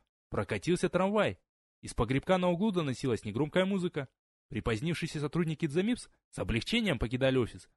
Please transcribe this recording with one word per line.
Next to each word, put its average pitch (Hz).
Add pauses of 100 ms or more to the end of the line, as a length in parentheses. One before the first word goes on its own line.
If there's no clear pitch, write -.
(280)
прокатился 127
трамвай. 185 (420)
Из -
погребка 131
на 180
углу 190
доносилась 135
негромкая 143
музыка. 180 (400)
Припозднившиеся 143
сотрудники 160
Дзамипс 185 (220)
с -
облегчением 131
покидали 131
офис, 104